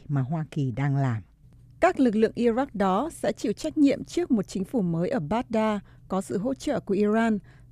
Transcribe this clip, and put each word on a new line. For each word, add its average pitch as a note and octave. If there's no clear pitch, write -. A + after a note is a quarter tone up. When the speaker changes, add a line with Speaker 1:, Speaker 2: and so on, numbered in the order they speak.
Speaker 1:
mà C#3+
Hoa D3
Kỳ C3+
đang C#3
làm. B2+
Speaker 2:
Các F4
lực A#3+
lượng A3
Iraq A#3+
đó G3
sẽ -
chịu -
trách D#4
nhiệm C#4
trước -
một A3
chính F#3+
phủ A#3
mới E3+
ở A#3+
Baghdad A3
có F#3+
sự -
hỗ B3
trợ C4
của -
Iran, G#3